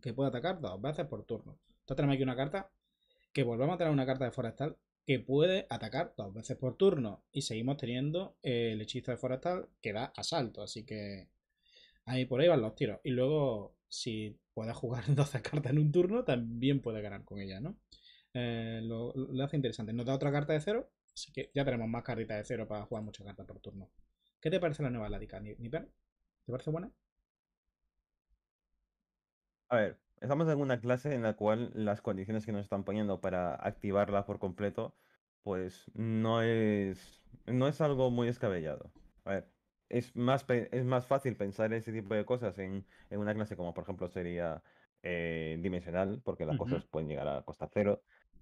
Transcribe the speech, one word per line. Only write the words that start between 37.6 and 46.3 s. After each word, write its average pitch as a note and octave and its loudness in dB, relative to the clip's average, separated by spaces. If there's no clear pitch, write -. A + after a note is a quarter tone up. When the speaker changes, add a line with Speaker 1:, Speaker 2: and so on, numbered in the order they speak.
Speaker 2:
es D3+ 0
algo C3+ 4
muy A#2+ 2
descabellado. F#2 -2
A - -4
ver, F#2 -2
es A#2+ -2
más B2+ 2
pe-, A#2+ 2
es B2+ 0
más B2+ 2
fácil C3+ 2
pensar G#2+ 0
ese A2+ -2
tipo A2 -2
de G#2 2
cosas A#2+ -2
en, F#2+ -6
en G2+ -4
una G#2 0
clase G#2+ -4
como, F2 -4
por F2 -6
ejemplo, F#2 -6
sería, F2 -4
eh, E2 -2
dimensional, F#2 -2
porque E2+ -2